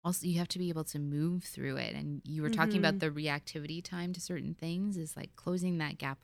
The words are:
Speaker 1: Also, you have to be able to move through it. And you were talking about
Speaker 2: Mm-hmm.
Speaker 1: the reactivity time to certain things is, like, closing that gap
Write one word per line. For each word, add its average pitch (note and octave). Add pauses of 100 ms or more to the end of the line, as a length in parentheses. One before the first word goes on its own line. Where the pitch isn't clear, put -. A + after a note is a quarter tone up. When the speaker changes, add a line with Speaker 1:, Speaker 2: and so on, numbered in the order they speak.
Speaker 1:
Also, F3
you F3
have F3
to -
be F3+
able D#3+
to -
move D3+
through C3
it. A2+
And D3
you D#3
were D3+
talking E3
about F#3+
Speaker 2:
Mm-hmm. D#3+
Speaker 1:
the D3+
reactivity D3+
time F3
to F3
certain D#3+
things F3+
is, D#3+
like, -
closing F3+
that D3+
gap C3+